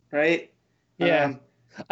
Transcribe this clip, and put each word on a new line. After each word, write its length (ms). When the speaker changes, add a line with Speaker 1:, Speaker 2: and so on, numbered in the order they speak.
Speaker 1:
right? 400
Speaker 2:
Yeah. 280
Speaker 1:
Um, 140
Speaker 2:
I 40